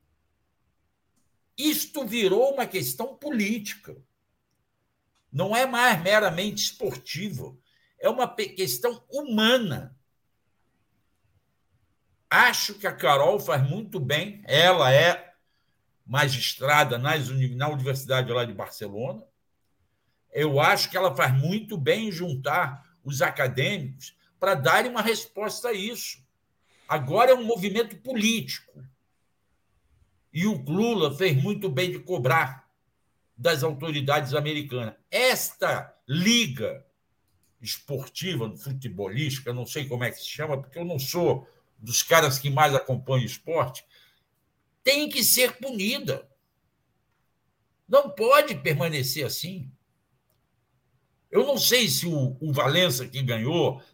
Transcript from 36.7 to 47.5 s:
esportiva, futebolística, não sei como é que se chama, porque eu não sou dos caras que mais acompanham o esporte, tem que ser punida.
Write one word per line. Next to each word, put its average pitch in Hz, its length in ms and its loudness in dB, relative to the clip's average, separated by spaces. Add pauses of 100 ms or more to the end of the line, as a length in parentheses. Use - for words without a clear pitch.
esportiva, 135 960 -8
futebolística, 123 960 -6
não 120 120 -8
sei 143 220 -8
como 117 160 -4
é 113 80 -2
que - 80 -16
se - 80 -14
chama, 147 340 -6
porque - 160 -16
eu 170 80 -8
não 170 140 -4
sou 165 500 0 (280)
dos 117 260 -2
caras 151 340 4
que 143 120 -4
mais 143 260 4
acompanham 131 480 0
o - 20 -4
esporte, - 580 -4 (1000)
tem 285 260 2
que 247 140 -2
ser 247 340 2
punida. 254 720 -4 (1600)